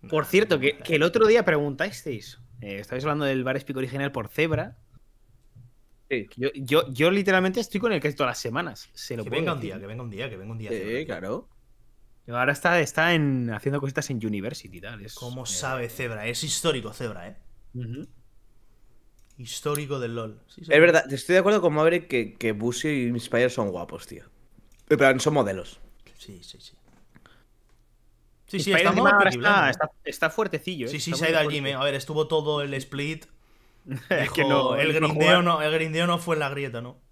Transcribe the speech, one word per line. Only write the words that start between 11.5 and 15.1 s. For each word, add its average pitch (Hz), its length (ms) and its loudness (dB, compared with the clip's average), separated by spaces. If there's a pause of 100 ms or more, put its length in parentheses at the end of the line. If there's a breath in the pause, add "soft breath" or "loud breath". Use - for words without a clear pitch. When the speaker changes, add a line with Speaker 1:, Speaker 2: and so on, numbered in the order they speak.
Speaker 1:
Ahora 127 240 0
está, 170 280 2
está 160 340 2
en, 135 360 0
haciendo 139 300 -4
cositas 139 300 -4
en 131 140 -4
University 104 540 -6
y - 20 -18
tal. 101 240 -14
Es, 107 100 -16